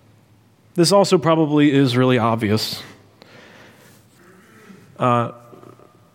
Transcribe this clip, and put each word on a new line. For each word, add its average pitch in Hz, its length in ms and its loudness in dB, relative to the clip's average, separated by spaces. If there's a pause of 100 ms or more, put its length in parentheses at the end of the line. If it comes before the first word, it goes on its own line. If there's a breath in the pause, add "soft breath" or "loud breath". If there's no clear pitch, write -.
(760)
This 175 180 2
also 196 240 2
probably 151 560 0
is 139 240 0
really 127 220 2
obvious. 113 600 -4 (2250 loud breath)
Uh, 120 360 -2 (800)